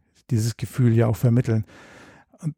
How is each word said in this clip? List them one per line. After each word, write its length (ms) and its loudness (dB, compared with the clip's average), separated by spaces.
dieses 260 -2
Gefühl 380 0
ja 100 4
auch 120 0
vermitteln. 480 0
Und 160 -8